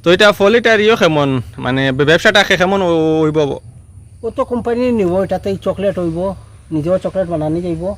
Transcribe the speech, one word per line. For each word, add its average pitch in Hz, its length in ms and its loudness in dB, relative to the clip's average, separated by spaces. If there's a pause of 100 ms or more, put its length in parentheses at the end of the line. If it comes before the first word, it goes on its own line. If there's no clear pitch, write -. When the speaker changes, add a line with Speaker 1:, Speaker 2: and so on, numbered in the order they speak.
Speaker 1:
তো 170 80 2
এটা 202 200 6
ফল 202 240 2
এটার 226 260 2
ইয়ো 220 140 4
কেমন? 147 460 2 (160)
মানে 135 340 -2
বে-, 135 140 0
ব্যবসাটা 196 380 4
কে-, 196 140 0
কেমন 190 240 2
হ-, 160 420 2
হইব? 156 140 0 (840)
Speaker 2:
ও 226 60 -6
তো 262 140 -4
কোম্পানি 240 480 -2
নিব, 190 320 0
এটাতেই 190 340 -4
চকলেট 190 420 -4
হইব, 175 340 -4 (380)
নিজেও 160 260 -2
চকলেট 185 300 -4
বানানি 160 340 -4
যাইব। 170 220 -6 (140)